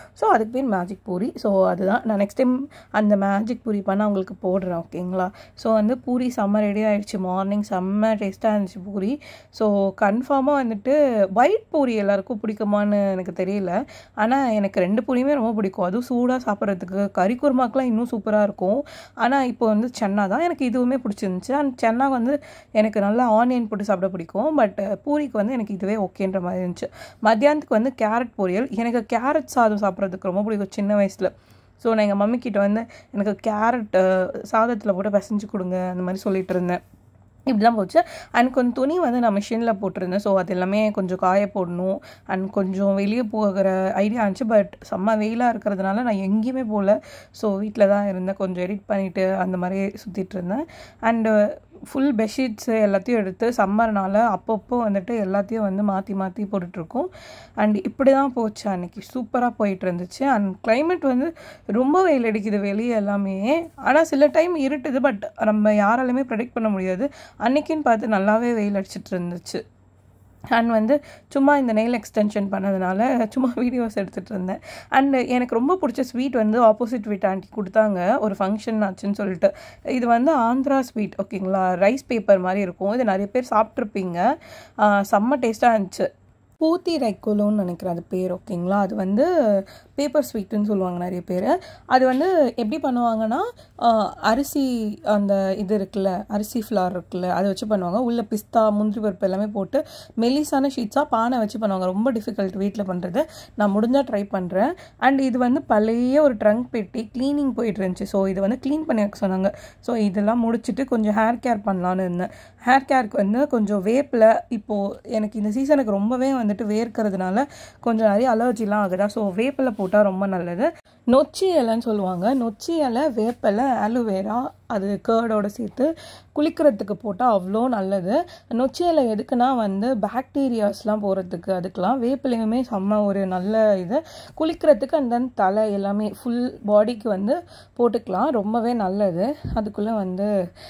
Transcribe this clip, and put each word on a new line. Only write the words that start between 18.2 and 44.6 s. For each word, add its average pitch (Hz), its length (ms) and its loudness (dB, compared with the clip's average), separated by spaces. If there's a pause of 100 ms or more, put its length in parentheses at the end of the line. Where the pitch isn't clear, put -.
இருக்கும். 202 420 -2 (280)
ஆனா 254 300 2
இப்போ 247 240 -2
வந்து 220 220 2 (100)
சன்னா 202 280 0
தான். 220 140 0
எனக்கு 320 280 0
இதுவுமே 247 340 0
பிடிச்சிருந்துச்சு. 190 400 -4
And 269 380 -2
சன்னா 240 280 2
வந்து 262 340 0 (280)
எனக்கு 214 280 2
நல்லா 220 320 2
ஆனியன் 240 360 4
போட்டு 208 160 -4
சாப்பிட 190 280 0
பிடிக்கும். 208 480 -2
But 196 460 0
பூரிக்கு 294 260 -2
வந்து 214 220 0
எனக்கு 220 200 -4
இதுவே 196 220 -2
ஓகேன்ற 190 460 -4
மாதிரி 180 240 -4
இருந்துச்சு. 180 220 -6 (360)
மத்தியானத்துக்கு 262 540 2
வந்து 254 240 0
கேரட் 233 360 -2
பொரியல். 196 320 0
எனக்கு 233 480 -2
கேரட் 294 280 0
சாதம் 220 340 2
சாப்பிட்றதுக்கு 190 500 -2
ரொம்ப 190 140 -2
பிடிக்கும் 202 280 -4
சின்ன 208 240 -2
வயசுல. 190 380 0 (420)
So 226 180 0
நான் 214 140 2
எங்க 202 200 2
மம்மி 240 100 0
கிட்ட 208 220 -4
வந்து 208 260 2 (260)
எனக்கு 202 400 -2
கேரட், 220 440 0
அ, 185 360 2 (200)
சாதத்துல 220 420 0
போட்டு 196 160 -2
பிசைஞ்சு 202 420 -2
கொடுங்க 185 380 -4
அந்த 180 120 -6
மாதிரி 180 160 -4
சொல்லிட்டு 190 360 -2
இருந்தேன். 180 280 0 (640)
இப்படிதான் 233 300 4
போச்சு. 214 280 2 (280)
And 247 220 2
கொஞ்சம் 247 200 2
துணி 285 260 0
வந்து 247 200 2
நான் 226 160 2
மிஷின்ல 220 460 -2
போட்டிருந்தேன். 190 440 -4
So 196 120 4
அது 185 160 -2
எல்லாமே 202 380 0
கொஞ்சம் 185 260 -4
காய 196 380 2
போடணும். 180 420 -2 (300)
And 190 220 -4
கொஞ்சம் 196 440 0
வெளியே 208 300 0
போகிற 190 720 0
ஐடியா 214 320 0
இருந்துச்சு. 202 240 -2
But 202 200 4 (200)